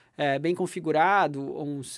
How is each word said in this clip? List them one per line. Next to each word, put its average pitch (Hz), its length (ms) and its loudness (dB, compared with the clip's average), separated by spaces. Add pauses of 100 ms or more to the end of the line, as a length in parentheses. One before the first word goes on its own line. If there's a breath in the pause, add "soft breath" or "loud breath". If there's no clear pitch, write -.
(200 soft breath)
é, 139 200 2
bem 165 160 0
configurado, 160 1000 2
ou 151 100 -6
um, 143 180 -6 (160)